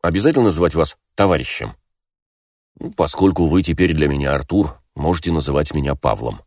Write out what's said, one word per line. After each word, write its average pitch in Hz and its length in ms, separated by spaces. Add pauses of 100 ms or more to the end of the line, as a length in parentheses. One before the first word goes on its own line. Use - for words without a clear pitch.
Обязательно 107 500
звать 80 240
вас 80 220 (180)
товарищем?" 76 600 (1040)
"Ну, - 120
поскольку 85 560
вы 73 160
теперь 85 300
для 76 140
меня 69 260
Артур, 71 460 (160)
можете 82 360
называть 73 420
меня 71 220
Павлом". 58 520